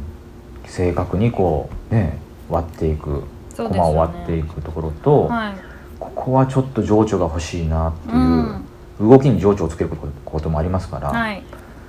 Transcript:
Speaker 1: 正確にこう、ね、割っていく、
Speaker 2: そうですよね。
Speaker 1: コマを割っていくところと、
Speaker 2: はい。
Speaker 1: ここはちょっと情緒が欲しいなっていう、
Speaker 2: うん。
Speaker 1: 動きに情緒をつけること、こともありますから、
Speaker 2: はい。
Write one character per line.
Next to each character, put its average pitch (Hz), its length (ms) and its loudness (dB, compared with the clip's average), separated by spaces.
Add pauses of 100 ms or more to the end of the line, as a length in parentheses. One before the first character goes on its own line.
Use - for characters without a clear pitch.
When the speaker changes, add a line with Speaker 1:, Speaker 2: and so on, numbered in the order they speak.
(680)
Speaker 1:
正 87 260 0
確 90 240 -2
に 113 160 4
こ 80 380 0 (200)
う、 110 40 0
ね、 82 240 2 (320)
割 80 200 0
っ - 80 -16
て 80 120 0
い 78 60 0
く、 71 280 -4 (300)
Speaker 2:
そ 233 100 -4
う 220 40 -4
で 95 60 -2
す 90 40 2
よ - 0 -
ね。 - 0 -
Speaker 1:
コ - 0 -
マ 85 80 6
を 80 100 4
割 80 160 4 (100)
っ - 40 -10
て 82 100 -2
い 78 60 -2
く 78 180 -8
と 80 100 -8
こ 80 120 -6
ろ 80 80 -4
と、 135 380 4
Speaker 2:
は 220 220 -2
い。 196 40 -10 (440)
Speaker 1:
こ - 160 -12
こ - 180 -4
は 131 140 6
ち 135 120 0
ょ - 20 2
っ 131 100 -2
と 107 120 -2
情 107 260 4
緒 98 100 0
が 87 60 2
欲 80 160 -2
し 85 240 -4
い - 40 0
な 80 200 0
っ 80 40 -4
て - 180 -10
い 233 40 -4
う、 - 40 4
Speaker 2:
う - 880 0
ん。 117 40 8
Speaker 1:
動 135 80 12
き 139 120 6
に 92 100 4
情 101 160 6
緒 87 80 -2
を - 40 0
つ - 100 -6
け 92 60 2
る 78 60 -4
こ 80 60 -6
と、 73 120 -8 (180)
こ 78 140 -6
と 80 100 -2
も 76 80 0
あ 80 40 0
り 90 60 0
ま 92 100 0
す - 100 -6
か - 120 -8
ら、 73 100 -4
Speaker 2:
は 226 220 -2
い。 190 100 -10 (460)